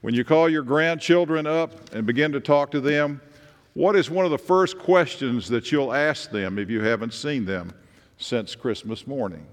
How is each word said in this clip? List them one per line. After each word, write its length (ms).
When 120
you 100
call 240
your 140
grandchildren 840
up 440
and 140
begin 280
to 60
talk 320
to 80
them, 420
what 220
is 120
one 160
of 60
the 80
first 400
questions 720
that 220
you'll 240
ask 340
them 300
if 100
you 140
haven't 320
seen 280
them 300
since 340
Christmas 540
morning? 460